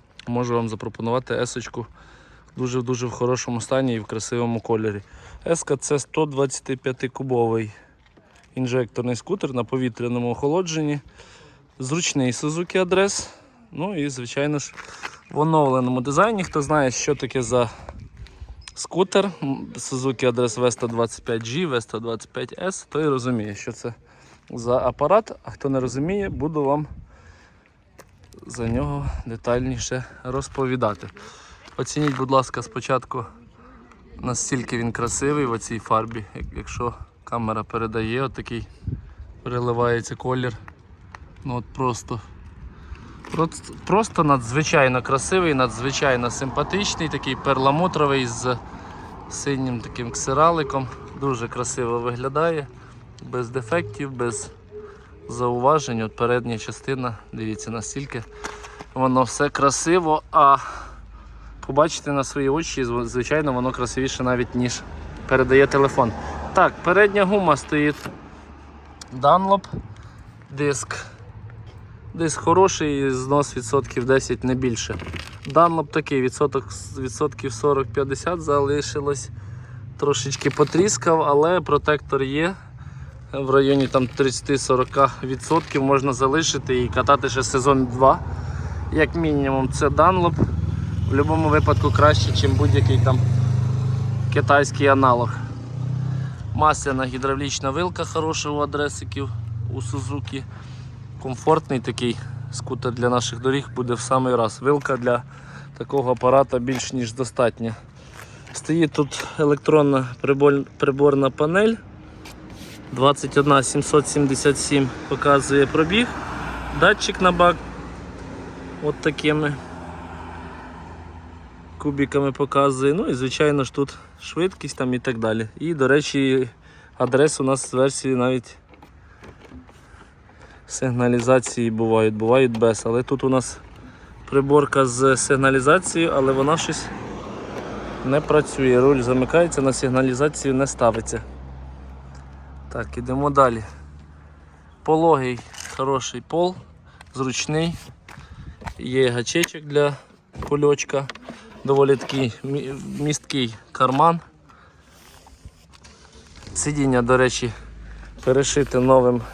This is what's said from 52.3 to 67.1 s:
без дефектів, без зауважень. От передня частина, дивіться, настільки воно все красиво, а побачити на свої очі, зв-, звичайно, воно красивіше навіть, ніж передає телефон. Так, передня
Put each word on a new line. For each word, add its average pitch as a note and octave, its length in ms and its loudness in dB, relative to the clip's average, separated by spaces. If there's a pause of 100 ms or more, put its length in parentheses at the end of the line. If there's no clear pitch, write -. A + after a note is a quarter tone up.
без B2 260 -6
дефектів, C3 640 -4
без A#2+ 400 -6 (800)
зауважень. B2 720 0
От A2 140 -6
передня A#2+ 420 0
частина, B2 600 -6 (160)
дивіться, A2 380 -8
настільки A#2+ 520 -10 (680)
воно B2+ 300 4
все C#3+ 260 0
красиво, D#3 840 2
а C#3 260 8 (1120)
побачити D3 440 0
на C#3 120 0
свої C3+ 260 -2
очі, C#3 340 -2
зв-, A#2+ 220 -2
звичайно, B2+ 480 -2
воно B2+ 180 -2
красивіше C3 520 -4
навіть, B2 320 -2
ніж B2 260 -2 (460)
передає C3 400 6
телефон. C3+ 440 2 (420)
Так, F3 200 4 (100)
передня G3 420 4